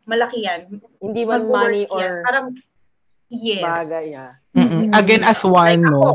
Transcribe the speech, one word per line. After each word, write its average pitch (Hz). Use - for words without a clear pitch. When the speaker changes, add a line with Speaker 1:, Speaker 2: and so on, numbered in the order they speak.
Speaker 1:
malaki 233
yan. 185
Speaker 2:
Hindi 220
man 226
Speaker 1:
Mag-work 202
Speaker 2:
money 202
Speaker 1:
yan. 196
Speaker 2:
or 185
Speaker 1:
Parang, 254
yes. 220
Speaker 2:
bagay, 165
yeah. 131
Speaker 3:
Mm-mm. 233
Speaker 4:
Mm-mm. 220
Speaker 3:
Again, 214
as 226
one, 185
Speaker 1:
Like 170
Speaker 3:
no? 147
Speaker 1:
ako. 147